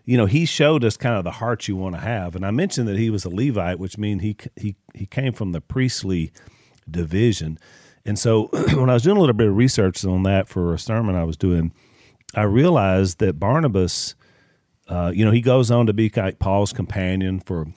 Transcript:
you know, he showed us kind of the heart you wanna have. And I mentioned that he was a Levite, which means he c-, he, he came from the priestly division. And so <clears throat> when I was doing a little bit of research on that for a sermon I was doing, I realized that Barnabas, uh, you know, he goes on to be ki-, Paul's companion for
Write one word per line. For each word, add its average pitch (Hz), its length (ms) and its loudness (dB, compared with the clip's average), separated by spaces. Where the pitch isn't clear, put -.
you 123 120 2
know, 110 80 4
he 143 200 2
showed 147 380 2
us 110 140 2
kind 120 180 -2
of 95 80 -2
the 85 80 -6
heart 117 360 -6
you 101 80 -4
wanna 92 240 -6
have. 95 360 -6
And 95 100 -6
I 101 60 -2
mentioned 131 360 -2
that 101 100 -2
he 113 120 0
was 101 160 -4
a 90 40 -6
Levite, 95 500 -2
which 95 180 -10
means 104 240 -4
he 107 200 -4
c-, - 140 -14
he, 101 200 -8
he 98 120 -10
came 131 280 -4
from 98 180 -6
the 82 100 -6
priestly 95 680 -4
division. 82 680 -2
And 104 120 -4
so 113 280 2
<clears throat> - 280 0
when 131 160 2
I 127 40 4
was 117 100 4
doing 202 140 4
a - 20 4
little 143 160 4
bit 110 120 4
of 98 80 2
research 110 500 2
on 92 180 0
that 98 240 2
for 87 260 -2
a 80 60 -4
sermon 110 360 -2
I 85 100 0
was 82 120 -6
doing, 85 360 0
I 104 100 -2
realized 101 760 2
that 87 200 0
Barnabas, 101 760 -2
uh, 87 260 -4
you 101 120 2
know, 107 60 6
he 117 100 4
goes 127 280 4
on 120 180 4
to 104 60 2
be 110 160 2
ki-, 95 300 -2
Paul's 98 340 0
companion 95 680 -4
for 82 380 -8